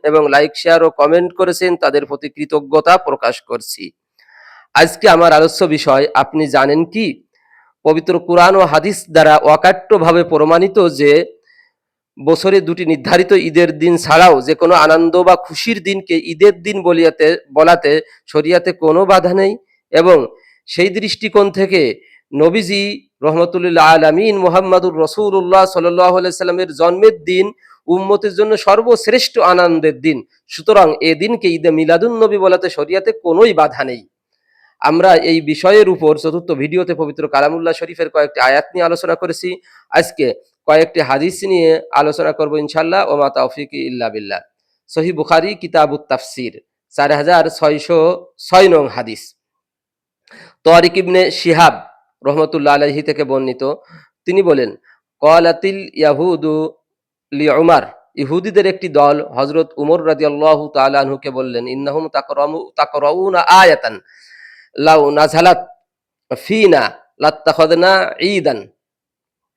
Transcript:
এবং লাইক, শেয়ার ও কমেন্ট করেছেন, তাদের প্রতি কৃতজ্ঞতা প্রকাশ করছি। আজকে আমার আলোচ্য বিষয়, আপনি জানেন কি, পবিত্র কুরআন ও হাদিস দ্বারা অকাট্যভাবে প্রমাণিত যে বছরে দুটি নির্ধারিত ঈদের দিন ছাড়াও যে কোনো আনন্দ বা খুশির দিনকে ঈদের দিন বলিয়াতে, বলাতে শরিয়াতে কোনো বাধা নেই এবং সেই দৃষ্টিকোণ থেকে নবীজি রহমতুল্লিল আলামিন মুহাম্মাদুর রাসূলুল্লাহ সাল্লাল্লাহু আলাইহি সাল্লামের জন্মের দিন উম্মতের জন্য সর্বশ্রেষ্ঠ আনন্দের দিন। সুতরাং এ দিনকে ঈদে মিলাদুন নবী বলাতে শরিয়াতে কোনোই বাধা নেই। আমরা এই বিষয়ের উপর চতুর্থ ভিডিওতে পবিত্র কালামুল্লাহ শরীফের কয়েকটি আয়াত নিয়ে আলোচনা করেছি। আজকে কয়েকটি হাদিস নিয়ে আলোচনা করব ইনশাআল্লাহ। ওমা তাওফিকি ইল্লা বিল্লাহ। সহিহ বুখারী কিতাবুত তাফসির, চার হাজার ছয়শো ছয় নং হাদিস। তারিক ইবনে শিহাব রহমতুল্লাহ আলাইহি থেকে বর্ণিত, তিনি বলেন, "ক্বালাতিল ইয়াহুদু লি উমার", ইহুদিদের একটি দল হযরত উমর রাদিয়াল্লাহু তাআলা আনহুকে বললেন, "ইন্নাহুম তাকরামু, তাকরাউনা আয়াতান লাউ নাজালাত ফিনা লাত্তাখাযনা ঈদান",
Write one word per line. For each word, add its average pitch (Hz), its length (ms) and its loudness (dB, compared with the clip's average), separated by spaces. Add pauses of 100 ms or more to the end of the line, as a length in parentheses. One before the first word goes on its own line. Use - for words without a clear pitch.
এবং 151 280 0
লাইক, 147 240 2
শেয়ার 165 280 0
ও 160 80 2
কমেন্ট 170 440 0
করেছেন, 180 420 -2
তাদের 143 300 -2
প্রতি 143 220 -12
কৃতজ্ঞতা 151 720 0
প্রকাশ 135 440 -6
করছি। 117 480 -12 (840)
আজকে 165 340 2
আমার 170 240 4
আলোচ্য 156 320 2
বিষয়, 147 500 0
আপনি 151 320 0
জানেন 143 380 0
কি, 175 380 -6 (600)
পবিত্র 165 340 0
কুরআন 175 380 4
ও 190 40 6
হাদিস 160 500 0
দ্বারা 156 260 6
অকাট্যভাবে 170 880 2
প্রমাণিত 170 640 2
যে 147 480 0 (880)
বছরে 185 340 2
দুটি 170 260 -6
নির্ধারিত 170 460 0
ঈদের 160 460 0
দিন 170 180 0
ছাড়াও 165 440 4
যে 135 140 -2
কোনো 170 200 2
আনন্দ 165 480 2
বা 180 140 4
খুশির 185 460 -8
দিনকে 190 420 -6
ঈদের 170 380 0
দিন 196 200 -6
বলিয়াতে, 165 560 0 (160)
বলাতে 156 460 2 (260)
শরিয়াতে 175 460 -2
কোনো 165 340 0
বাধা 185 280 2
নেই 196 220 0 (340)
এবং 165 360 4 (400)
সেই 185 220 -2
দৃষ্টিকোণ 202 600 -2
থেকে 175 500 -2 (340)
নবীজি 180 720 -2 (140)
রহমতুল্লিল 170 560 0
আলামিন 160 600 4
মুহাম্মাদুর 180 600 0
রাসূলুল্লাহ 190 680 0
সাল্লাল্লাহু 180 520 0
আলাইহি 180 140 -2
সাল্লামের 180 400 -6
জন্মের 175 520 0
দিন 185 280 -2 (340)
উম্মতের 190 480 -2
জন্য 214 220 0
সর্বশ্রেষ্ঠ 226 840 0
আনন্দের 170 600 0
দিন। 139 220 -4 (260)
সুতরাং 180 520 2
এ 160 140 0
দিনকে 202 340 -4
ঈদে 165 220 -2
মিলাদুন 170 520 0
নবী 208 160 2
বলাতে 185 320 0
শরিয়াতে 185 420 -4
কোনোই 202 400 2
বাধা 147 320 -2
নেই। 123 240 -12 (720)
আমরা 170 360 4
এই 165 240 0
বিষয়ের 185 480 2
উপর 156 280 0
চতুর্থ 165 360 -6
ভিডিওতে 160 420 -4
পবিত্র 147 340 -8
কালামুল্লাহ 156 440 -2
শরীফের 170 380 -8
কয়েকটি 147 300 -2
আয়াত 135 240 2 (100)
নিয়ে 175 100 -2
আলোচনা 170 300 -2
করেছি। 180 460 -8 (300)
আজকে 147 440 -2 (320)
কয়েকটি 160 340 0
হাদিস 151 440 -4
নিয়ে 165 380 0 (100)
আলোচনা 151 400 -2
করব 151 240 -4
ইনশাআল্লাহ। 160 560 -4
ওমা 143 180 -2
তাওফিকি 135 560 -8
ইল্লা 123 240 -8
বিল্লাহ। 101 300 -10 (480)
সহিহ 165 260 -4
বুখারী 165 400 -2
কিতাবুত 151 460 -2
তাফসির, 127 600 -10 (300)
চার 143 220 -2
হাজার 160 380 0
ছয়শো 160 760 -2 (120)
ছয় 190 300 4
নং 151 200 2
হাদিস। 117 480 -12 (1300)
তারিক 170 320 4
ইবনে 180 340 0
শিহাব 160 440 2 (520)
রহমতুল্লাহ 147 480 0
আলাইহি 147 280 -2
থেকে 147 220 -6
বর্ণিত, 135 500 -4 (500)
তিনি 185 180 0
বলেন, 135 340 0 (420)
"ক্বালাতিল 170 760 0
ইয়াহুদু 156 800 -2 (600)
লি 147 180 -2
উমার", 156 320 2 (320)
ইহুদিদের 180 520 -4
একটি 185 220 -6
দল 143 380 0
হযরত 143 500 -4
উমর 156 300 -2
রাদিয়াল্লাহু 151 640 0
তাআলা 139 320 0
আনহুকে 135 300 -6
বললেন, 127 380 -8
"ইন্নাহুম 143 400 -8
তাকরামু, 147 680 -6
তাকরাউনা 160 640 -2
আয়াতান 156 600 4 (800)
লাউ 151 320 4
নাজালাত 160 580 2 (600)
ফিনা 165 600 0 (300)
লাত্তাখাযনা 165 1000 0
ঈদান", 151 480 -4 (880)